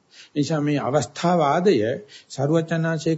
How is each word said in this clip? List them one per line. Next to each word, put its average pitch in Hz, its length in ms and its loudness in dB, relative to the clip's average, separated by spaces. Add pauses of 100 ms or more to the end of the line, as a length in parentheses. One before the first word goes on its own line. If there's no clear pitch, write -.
(260)
ඒ - 100 -14
නිසා 147 260 0
මේ 147 180 0
අවස්ථාවාදය 151 960 2 (520)
සරුවචනාංශේ 165 920 0